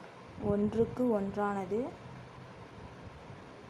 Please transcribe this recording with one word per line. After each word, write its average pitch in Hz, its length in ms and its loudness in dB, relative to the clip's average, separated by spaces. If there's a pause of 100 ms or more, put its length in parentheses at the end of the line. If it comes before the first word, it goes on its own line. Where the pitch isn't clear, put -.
(520)
ஒன்றுக்கு 214 520 4 (140)
ஒன்றானது, 202 640 2 (1900)